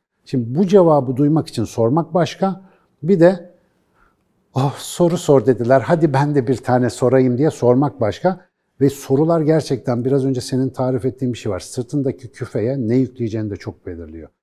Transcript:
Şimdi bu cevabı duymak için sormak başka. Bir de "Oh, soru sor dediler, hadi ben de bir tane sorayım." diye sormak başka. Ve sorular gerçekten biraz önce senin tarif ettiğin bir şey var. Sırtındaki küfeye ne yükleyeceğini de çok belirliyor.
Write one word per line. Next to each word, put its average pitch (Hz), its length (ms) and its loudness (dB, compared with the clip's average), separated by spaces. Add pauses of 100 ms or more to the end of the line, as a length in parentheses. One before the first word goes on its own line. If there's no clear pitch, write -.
(240)
Şimdi 123 340 -4
bu 196 80 2
cevabı 156 500 4
duymak 147 320 0
için 110 160 -4
sormak 151 500 -2
başka. 185 460 -2 (420)
Bir 170 180 2
de 180 320 4 (1000)
"Oh, 135 240 0
soru 175 400 -2
sor 143 280 4
dediler, 127 340 2
hadi 160 320 0
ben 143 220 0
de 131 120 0
bir 131 100 0
tane 123 340 0
sorayım." 127 480 2
diye 151 120 2
sormak 127 500 0
başka. 170 400 -2 (400)
Ve 135 100 4
sorular 160 500 0
gerçekten 139 640 -2
biraz 139 200 0
önce 131 160 -2
senin 131 280 -4
tarif 131 360 -4
ettiğin 127 280 -4
bir 110 60 -10
şey 107 140 -6
var. 90 80 -6
Sırtındaki 131 720 -6
küfeye 120 560 -6
ne 120 80 2
yükleyeceğini 113 540 -4
de 98 60 -8
çok - 300 -14
belirliyor. 82 420 -14 (140)